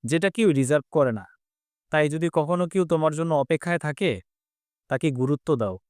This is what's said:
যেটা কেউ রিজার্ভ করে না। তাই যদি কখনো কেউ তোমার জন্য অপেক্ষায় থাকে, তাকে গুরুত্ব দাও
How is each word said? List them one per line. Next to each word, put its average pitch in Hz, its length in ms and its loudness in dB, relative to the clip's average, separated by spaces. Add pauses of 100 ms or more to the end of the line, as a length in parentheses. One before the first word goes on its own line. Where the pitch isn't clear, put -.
যেটা 160 320 0
কেউ 220 120 4 (100)
রিজার্ভ 139 280 0 (100)
করে 131 220 4
না। 95 60 -12 (680)
তাই 151 220 2
যদি 165 140 -2 (100)
কখনো 175 340 0
কেউ 190 200 2
তোমার 156 260 2
জন্য 165 140 -2 (120)
অপেক্ষায় 165 420 -2
থাকে, 151 240 -2 (800)
তাকে 139 180 0 (120)
গুরুত্ব 139 280 -2 (120)
দাও 98 140 -2 (160)